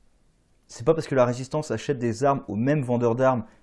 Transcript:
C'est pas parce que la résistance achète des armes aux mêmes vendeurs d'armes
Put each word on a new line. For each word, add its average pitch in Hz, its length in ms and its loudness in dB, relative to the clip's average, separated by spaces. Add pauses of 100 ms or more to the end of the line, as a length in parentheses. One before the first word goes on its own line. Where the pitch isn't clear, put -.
(680)
C'est - 160 -16
pas 160 80 4
parce 160 140 -6
que 143 80 -2
la 123 100 6
résistance 131 460 -4
achète 120 260 -4
des 117 260 -2
armes 139 240 2
aux 98 80 -6
mêmes 139 280 0
vendeurs 120 320 0
d'armes 127 300 2 (180)